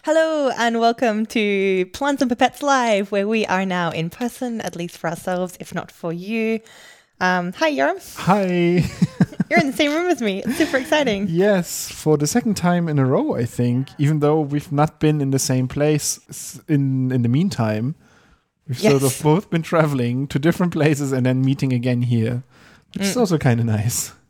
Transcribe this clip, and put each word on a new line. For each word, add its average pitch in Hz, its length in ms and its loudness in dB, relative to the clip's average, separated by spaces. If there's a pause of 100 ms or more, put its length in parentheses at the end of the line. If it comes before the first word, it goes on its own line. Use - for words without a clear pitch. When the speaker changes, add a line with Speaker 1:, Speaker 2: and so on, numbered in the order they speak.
(160)
Speaker 1:
Hello 311 400 2
and 233 220 0
welcome 226 480 0
to 196 600 0
Plants 277 360 -2
and 247 80 0
Pipettes 247 320 0
Live, 233 480 2
where 202 160 0
we 220 200 0
are 190 200 0
now 180 240 -2
in 165 200 -4
person, 240 500 -6
at 175 160 -8
least 170 200 -8
for 165 140 -6
ourselves, 180 480 -6
if - 160 -16
not - 160 -10
for 170 220 -8
you. 220 480 -4 (600)
Um, 180 340 0
hi, 320 180 0
Yoram. 285 260 -2 (200)
Speaker 2:
Hi. 196 260 2
<laughs> - 1040 0
Speaker 1:
You're 320 80 4
in 330 80 2
the 269 60 -2
same 294 200 0
room 349 160 -2
as 269 140 0
me. 196 220 -2
It's 247 120 -4
super 294 200 0
exciting. 254 520 0
Speaker 2:
Yes, 180 640 0
for - 260 2
the 147 120 0
second 240 280 0
time 175 320 0
in 147 120 2
a 135 40 4
row, 190 300 2
I 117 100 -2
think, 123 440 -2 (100)
even 147 220 2
though 147 200 4
we've 143 300 -4
not 147 300 0
been 151 200 2
in 135 120 0
the 135 80 0
same 127 260 0
place 147 640 0
s-, - 400 -16
in, 135 420 0
in 127 120 0
the 117 60 2
meantime. 127 680 0 (720)
We've 127 100 -6
sort 180 160 4
of 135 80 2
Speaker 1:
Yes. 135 180 0
Speaker 2:
both 156 300 2
been 165 120 0
traveling 139 680 0
to 143 100 -4
different 170 340 0
places 147 380 2
and 127 160 0
then 127 180 2
meeting 135 280 0
again 123 300 0
here, 120 420 0 (480)
which 196 160 -6
is 190 80 -4
Speaker 1:
Mm. - 20 -2
Speaker 2:
also 180 180 2
kinda 117 280 2
nice. 107 480 -2 (180)